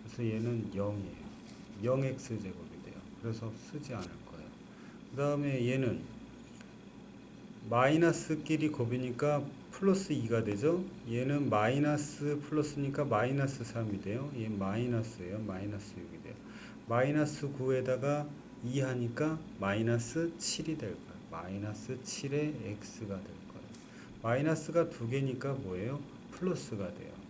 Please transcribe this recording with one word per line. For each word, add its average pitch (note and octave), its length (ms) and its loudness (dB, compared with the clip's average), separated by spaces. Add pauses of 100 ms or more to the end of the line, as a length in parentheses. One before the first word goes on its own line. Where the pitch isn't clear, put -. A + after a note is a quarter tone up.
그래서 A2 200 -4 (120)
얘는 A2+ 380 0
영이에요. G2 520 -2 (580)
영 C3 200 4
X C3 240 -2 (140)
제곱이 - 280 -8 (160)
돼요. - 100 -12 (260)
그래서 A2+ 300 -4 (200)
쓰지 C#3 220 -6
않을 F#2+ 120 -4
거예요. - 420 -12 (640)
그 A#2+ 60 -6
다음에 C#3+ 500 4
얘는 B2 340 2 (1700)
마이너스끼리 D3+ 1000 6
곱이니까 B2+ 760 2 (280)
플러스 F#3+ 420 4
이가 A2+ 300 4
되죠. C3 400 4 (260)
얘는 C3 400 4
마이너스 C#3+ 1000 4
플러스니까 D3 580 2
마이너스 C3 580 2
삼이 A2 380 -2
돼요. C3 360 -2
얘 A2 100 -2
마이너스예요. G#2+ 920 0
마이너스 G2+ 580 -4
육이 E2+ 260 -10
돼요. - 120 -10 (520)
마이너스 C#3+ 680 4
구에다가 C3 760 2 (360)
이 B2+ 180 0
하니까 C3 580 2 (200)
마이너스 A#2 760 2
칠이 D#3 400 -2
될 G#2+ 160 -4
거예요. E2 220 -12 (160)
마이너스 G2+ 720 -4
칠의 D3 600 0
X가 G2+ 520 -6
될 F#2+ 100 -6
거예요. - 420 -14 (540)
마이너스가 D#3 680 4
두 A#2 200 -4
개니까 C3+ 440 0
뭐예요? G2 460 -2 (320)
플러스가 A#2 640 -2
돼요. - 180 -12 (180)